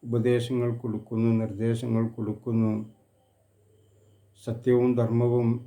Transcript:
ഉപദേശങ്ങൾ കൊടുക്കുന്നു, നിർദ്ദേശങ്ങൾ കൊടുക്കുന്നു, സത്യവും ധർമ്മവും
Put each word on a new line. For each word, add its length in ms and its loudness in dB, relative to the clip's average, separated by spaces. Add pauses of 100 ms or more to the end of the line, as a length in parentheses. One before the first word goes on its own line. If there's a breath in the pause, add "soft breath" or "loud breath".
ഉപദേശങ്ങൾ 680 0 (100)
കൊടുക്കുന്നു, 500 -2 (100)
നിർദ്ദേശങ്ങൾ 680 -2
കൊടുക്കുന്നു, 640 -2 (1700)
സത്യവും 520 2
ധർമ്മവും 540 2 (180)